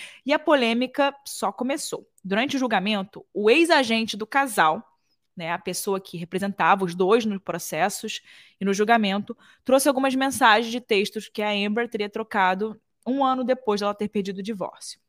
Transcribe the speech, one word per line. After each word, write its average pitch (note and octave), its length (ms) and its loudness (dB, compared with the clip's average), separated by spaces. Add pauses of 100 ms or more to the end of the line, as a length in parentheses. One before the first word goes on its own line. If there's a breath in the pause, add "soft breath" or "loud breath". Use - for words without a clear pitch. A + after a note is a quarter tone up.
(260 loud breath)
e C4 60 0
a D#4 80 2
polêmica C4 720 2 (120)
só - 260 -4
começou. - 580 -6 (140)
Durante A3 320 -2
o C4+ 40 0
julgamento, G#3+ 760 -2
o G#3 160 2
ex-agente B3+ 640 4
do G#3+ 100 -10
casal, G#3+ 560 2 (540)
né, E3+ 160 -8
a F3 80 -4
pessoa F#3+ 400 -4
que - 160 -14
representava F#3+ 680 0
os E3+ 100 -4
dois G3+ 300 2
nos G3+ 160 -4
processos F3 800 -4 (400 loud breath)
e - 20 -10
no G3 100 0
julgamento, G#3 640 0 (280 soft breath)
trouxe C4+ 240 4
algumas C4 260 2
mensagens A#3+ 560 4
de B3 80 -4
textos G#3 480 -2
que - 140 -8
a G#3 100 -2
Amber G#3 380 -2
teria G#3 200 -4
trocado G#3+ 680 0 (260)
um C4+ 200 0
ano B3+ 180 0
depois A3+ 380 0
dela G3+ 120 0
ter G#3 140 -6
perdido G3 300 -4
o G3+ 60 -8
divórcio. - 640 -10